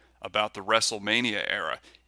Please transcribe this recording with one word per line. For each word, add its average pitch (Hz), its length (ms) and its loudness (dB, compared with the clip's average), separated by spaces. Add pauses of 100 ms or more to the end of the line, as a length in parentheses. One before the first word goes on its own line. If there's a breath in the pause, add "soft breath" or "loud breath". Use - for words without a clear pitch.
(220 soft breath)
about 107 320 0
the 101 80 -12
WrestleMania 107 840 0
era, 80 320 -4 (300 loud breath)